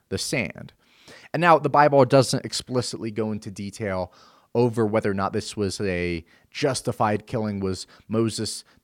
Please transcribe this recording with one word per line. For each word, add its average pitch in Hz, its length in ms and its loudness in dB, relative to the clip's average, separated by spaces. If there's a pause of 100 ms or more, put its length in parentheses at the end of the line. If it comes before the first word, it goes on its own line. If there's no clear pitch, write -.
the 98 80 -4
sand." - 560 -6 (600)
And 151 80 -2
now 170 160 8
the 147 100 0
Bible 143 380 6
doesn't 131 400 4
explicitly 117 640 -6
go 110 220 -4
into 107 180 -8
detail 95 640 -6 (400)
over 117 320 2
whether 104 240 0
or 98 40 0
not 98 200 -2
this - 240 -6
was 98 240 -2
a 87 420 -2 (260)
justified 117 760 -2
killing. 107 340 -4
Was 95 260 -4 (220)
Moses 110 560 -2 (200)